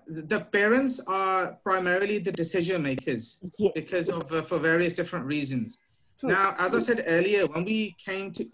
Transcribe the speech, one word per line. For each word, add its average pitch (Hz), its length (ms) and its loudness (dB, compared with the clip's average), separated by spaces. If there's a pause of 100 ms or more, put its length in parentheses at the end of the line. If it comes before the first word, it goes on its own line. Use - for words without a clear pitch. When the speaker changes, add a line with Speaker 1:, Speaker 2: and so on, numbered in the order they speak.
Speaker 1:
the 160 340 -4
parents 240 640 2
are 190 580 0
primarily 190 540 2
the 180 140 -2
decision 170 500 0
makers 131 600 -4 (160)
Speaker 2:
Yes. 208 160 2
Speaker 1:
because 175 360 -2
of, 160 220 -4
uh, 160 100 0
for 160 160 -2
various 165 340 4
different 170 340 -4
reasons. 135 520 -4 (400)
Speaker 2:
True. - 120 -2
Speaker 1:
Now, 392 280 4
as 359 160 2
I 233 40 6
Speaker 2:
True. - 20 4
Speaker 1:
said 226 260 0
earlier, 180 400 4
when 160 180 -2
we 214 340 -2
came 196 340 -8
to - 220 -6